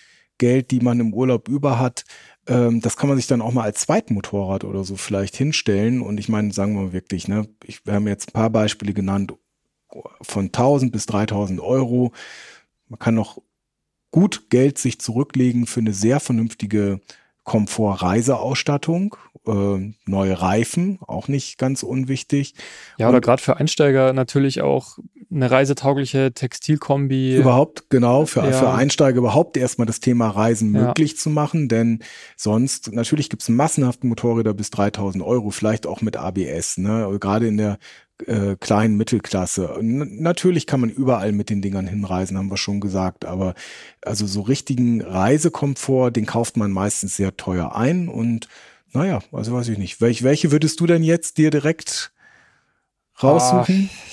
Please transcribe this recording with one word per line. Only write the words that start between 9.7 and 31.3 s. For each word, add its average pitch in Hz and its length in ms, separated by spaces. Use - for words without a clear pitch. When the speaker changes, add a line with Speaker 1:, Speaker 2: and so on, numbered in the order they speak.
Speaker 1:
von 98 300
tausend 131 400
bis 104 140
dreitausend 101 560
Euro. 123 500
Man 110 100
kann 113 160
noch - 260
gut - 380
Geld 135 280
sich - 220
zurücklegen 123 680
für - 120
eine 110 140
sehr 110 260
vernünftige 107 800
Komfort-Reiseausstattung, 117 1700
äh, 101 460
neue 95 360
Reifen, 117 600
auch - 260
nicht 139 300
ganz 131 260
unwichtig. 131 720
Speaker 2:
Ja, 113 120
oder 127 80
Speaker 1:
Und 120 80
Speaker 2:
grad 127 160
für - 160
Einsteiger 135 560
natürlich 135 480
auch 139 360
eine 131 180
reisetaugliche 135 840
Textilkombi. 135 1040
Speaker 1:
Überhaupt, 135 520
genau, 127 360
für, 135 200
Speaker 2:
Ja. 135 60
Speaker 1:
für 131 200
Einsteiger 131 460
überhaupt 123 400
erstmal 120 300
das 113 120
Thema 120 300
Reisen 107 440
Speaker 2:
Ja. 110 140
Speaker 1:
möglich 147 300
zu - 120
machen, 151 380